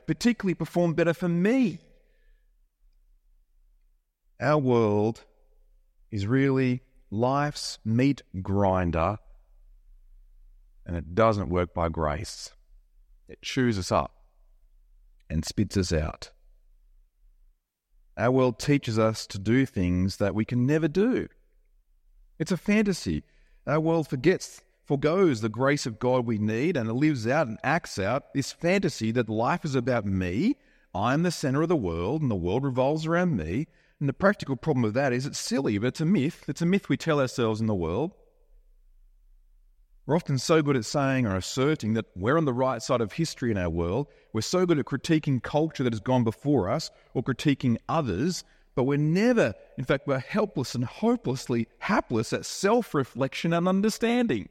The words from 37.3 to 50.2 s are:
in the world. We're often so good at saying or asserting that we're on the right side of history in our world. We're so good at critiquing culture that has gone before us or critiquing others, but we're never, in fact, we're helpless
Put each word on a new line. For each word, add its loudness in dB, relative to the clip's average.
in 0
the 0
world. -2
We're 0
often -2
so 2
good 2
at -2
saying 0
or 0
asserting 0
that -2
we're 0
on 2
the 0
right -2
side 0
of -2
history -2
in 0
our 0
world. -2
We're -2
so 0
good 2
at -2
critiquing 0
culture -2
that 2
has -6
gone 2
before 0
us -4
or -2
critiquing 0
others, -2
but 0
we're 2
never, 4
in -6
fact, 0
we're 0
helpless -4